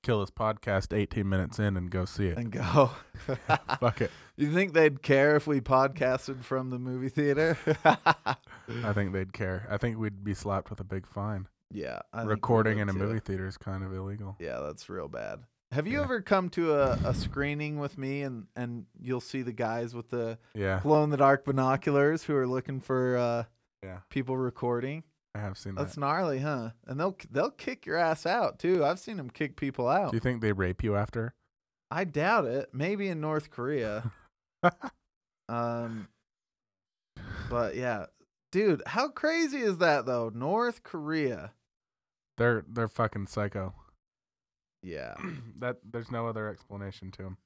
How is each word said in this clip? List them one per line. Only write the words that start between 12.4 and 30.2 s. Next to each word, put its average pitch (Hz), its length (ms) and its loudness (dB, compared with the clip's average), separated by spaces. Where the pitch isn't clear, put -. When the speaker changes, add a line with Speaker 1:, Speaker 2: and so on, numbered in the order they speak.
Speaker 2:
would 104 60 2
Speaker 1:
in 101 40 0
a 98 60 0
Speaker 2:
too. 92 40 -2
Speaker 1:
movie 107 220 0
theater 95 260 -4
is 95 120 -8
kind 95 260 -6
of 95 80 -8
illegal. 98 480 -8
Speaker 2:
Yeah, 67 200 -6
that's 73 280 -10
real 90 200 -8
bad. 55 320 -8
Have 147 160 -2
you 262 120 -2
Speaker 1:
Yeah. 294 60 0
Speaker 2:
ever 247 180 -4
come 190 280 2
to 165 220 2
a, 139 200 4
a 123 80 2
screening 147 680 -2
with 143 200 -6
me 139 240 -4
and, 123 240 -6
and 120 300 -8
you'll 123 220 -4
see 131 220 -6
the 120 100 -6
guys 117 420 -4
with 120 140 -10
the 113 300 -4
Speaker 1:
Yeah. 95 280 0
Speaker 2:
glow-in-the-dark 143 640 6
binoculars 139 800 4
who 151 120 -2
are 131 120 2
looking 127 340 -4
for, 127 380 2
uh, 117 260 0
Speaker 1:
Yeah. 92 160 -12
Speaker 2:
people 131 300 -2
recording? 127 680 -2
Speaker 1:
I 104 60 -6
have 98 180 -6
seen 98 160 -8
Speaker 2:
That's 139 200 -4
Speaker 1:
that. 147 60 -8
Speaker 2:
gnarly, 147 400 0
huh? 131 300 -4
And 131 120 -6
they'll, 185 180 0
they'll 156 200 0
kick - 360 -10
your 160 100 -2
ass 165 300 2
out, 190 320 0
too. 175 260 2
I've 175 140 2
seen 214 200 -8
'em 127 120 -8
kick - 260 -6
people 131 320 -2
out. 165 220 2
Speaker 1:
Do 113 60 -2
you 110 40 0